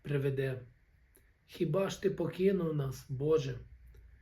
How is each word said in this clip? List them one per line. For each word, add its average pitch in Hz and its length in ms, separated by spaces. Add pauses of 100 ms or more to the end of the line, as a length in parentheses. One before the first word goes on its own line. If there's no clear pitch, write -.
приведе? 135 580 (840)
Хіба 180 420
ж - 140
ти 196 80
покинув 175 640
нас, 135 340
Боже? 135 500 (640)